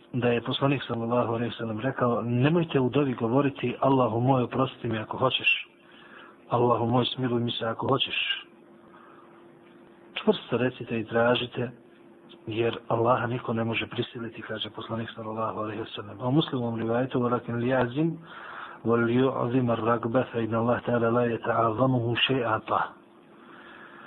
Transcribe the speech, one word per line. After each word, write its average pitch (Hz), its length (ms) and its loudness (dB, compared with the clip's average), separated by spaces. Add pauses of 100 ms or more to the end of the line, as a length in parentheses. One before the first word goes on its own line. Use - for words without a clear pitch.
(140)
da 120 140 2
je 120 140 2
poslanik 131 420 0
sallallahu 117 500 0
alejhi 117 180 -2
ve - 60 -10
sellem 110 220 -6
rekao: 123 420 0
„Nemojte 139 580 2
u 127 100 2
dovi 135 240 2
govoriti: 120 680 0
'Allahu 127 400 4
moj, 127 240 4
oprosti 123 440 -2
mi 110 100 -2
ako 107 200 -6
hoćeš, - 500 0 (840)
Allahu 120 360 2
moj, 120 200 4
smiluj 120 360 -2
mi 120 100 -2
se 113 140 -4
ako 113 220 -4
hoćeš.' - 580 0 (1700)
Čvrsto - 440 0
recite 120 420 -2
i 107 60 -6
tražite, 120 680 0 (760)
jer 113 300 0 (100)
Allaha 117 400 2
niko 120 260 -4
ne 113 100 0
može 110 240 -2
prisiliti”, 117 540 -8
kaže 107 280 -8
poslanik 110 460 -8
sallallahu 110 440 -6
alejhi 107 220 -6
ve 110 140 -8
sellem. 101 260 -12
A 127 60 -2
u 127 40 2
Muslimovom 120 480 2
rivajetu: 117 400 0
„Walakin 120 360 0
liyazim 127 640 0 (680)
wal 117 200 4
yu'zim 123 680 2
ar-ragba 117 600 2
fa 120 80 -4
inna 113 200 0
Allah 117 240 2
ta'ala 117 300 2
la 120 140 4
yata'azamuhu 117 880 2 (120)
shay'an 113 400 0
ta.” 101 140 2 (1300)